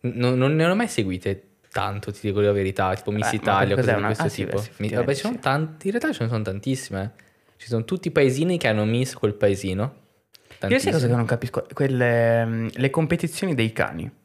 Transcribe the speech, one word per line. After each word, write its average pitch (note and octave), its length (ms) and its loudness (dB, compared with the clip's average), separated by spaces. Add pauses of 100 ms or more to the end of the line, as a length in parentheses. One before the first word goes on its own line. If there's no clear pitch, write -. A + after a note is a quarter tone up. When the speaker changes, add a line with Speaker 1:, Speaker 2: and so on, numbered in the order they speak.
Speaker 1:
n-, A#2+ 140 -4
non, B2 220 2
non C#3 180 4
ne D#3+ 100 4
ho F3+ 100 4
mai A3+ 120 0
seguite G2 560 -2 (280)
tanto, G2+ 400 -4
ti - 120 -12
dico G#2 180 0
la G2+ 100 4
verità, F#2+ 440 0
tipo - 160 -6
Miss G#2+ 220 0
Speaker 2:
Eh, - 20 -2
ma G#2 60 -2
Speaker 1:
Italia, G2 340 2
Speaker 2:
cos'è A#2+ 180 2
Speaker 1:
cose - 0 -
di G#2 40 2
Speaker 2:
una, G2+ 100 -2
Speaker 1:
questo A2 160 0
Speaker 2:
ah, D#3 60 0
sì, - 160 -4
Speaker 1:
tipo. - 120 -4
Speaker 2:
beh, G#2 60 0
sì, A2+ 140 -10
Speaker 1:
Mi-, G#2 100 -4
Speaker 2:
effettivamente A2 80 -2 (100)
Speaker 1:
vabbè, C#3 100 0
ci C#3+ 60 -8
sono A#3 140 -4
Speaker 2:
sì. A3+ 60 -10
Speaker 1:
tanti, D#3 460 -2
in G3 100 -2
realtà D#4 200 -2
ce A#2+ 60 -2
ne A2+ 60 -2
sono A2+ 140 -2
tantissime, G2+ 600 -4 (140)
eh. - 60 -20 (340)
Ci - 100 -20
sono A2+ 180 -2
tutti - 220 -4
i B2 40 -2
paesini D3 460 2
che C#3 100 0
hanno G#2+ 180 2
Miss A#2+ 280 0
quel G#2 220 0
paesino. G2 640 0 (640)
Speaker 2:
Io A#3 140 2
sai E4 140 2
cosa B2 160 2
che A#2+ 60 4
Speaker 1:
Tantissime. - 20 4
Speaker 2:
non A#2 100 2
capisco? B2 480 -2
Quelle, A#2 720 4
mm, A2+ 280 -2
le C3+ 160 0
competizioni E3 680 0
dei A2 160 2
cani. E2 400 -4 (140)